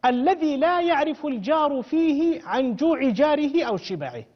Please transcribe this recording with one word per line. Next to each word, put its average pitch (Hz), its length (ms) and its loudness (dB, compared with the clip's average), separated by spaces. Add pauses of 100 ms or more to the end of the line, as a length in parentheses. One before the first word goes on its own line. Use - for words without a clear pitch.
الذي 294 520 2
لا 339 240 2
يعرف 311 440 0
الجار 285 560 0
فيه 320 640 0
عن 240 320 -2
جوع 277 340 2
جاره 294 540 2
أو 226 140 -2
شبعه 139 460 -8 (120)